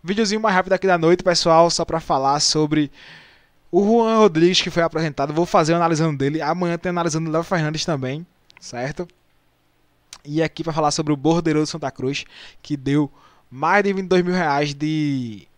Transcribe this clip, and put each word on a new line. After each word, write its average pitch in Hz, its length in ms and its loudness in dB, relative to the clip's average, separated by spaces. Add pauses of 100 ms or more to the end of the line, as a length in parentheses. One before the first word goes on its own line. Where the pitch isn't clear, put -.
Videozinho 208 380 -2
mais 214 140 0
rápido 185 180 2
aqui 185 140 0
da 180 120 4
noite, 170 240 4
pessoal, 170 480 4
só 170 140 -4
pra 165 160 -4
falar 143 400 0
sobre 151 500 0 (800)
o 196 120 4
Juan 226 360 2
Rodrigues, 175 420 4
que 180 100 -6
foi 170 120 0
apresentado. 156 500 -2
Vou 165 140 0
fazer 165 260 2
um 170 40 2
analisando 165 400 2
dele. 143 240 -2
Amanhã 170 380 -2
tem 185 120 -6
analisando 165 380 -2
o 156 40 -4
Léo 165 100 0
Fernandes 156 420 -2
também, 143 420 -4 (340)
certo? 139 460 -8 (1160)
E 151 180 -2
aqui 160 200 -4
pra 160 100 -4
falar 151 180 0
sobre 151 220 -2
o 151 40 0
bordeiro 160 440 0
do 156 60 0
Santa 151 240 -8
Cruz, 135 340 -6 (380)
que 147 140 -6
deu 139 340 0 (400)
mais 165 340 0
de 196 80 0
vinte 190 140 -4
e - 20 -14
dois 180 160 2
mil 180 100 -2
reais 147 400 -2
de 143 720 -4 (120)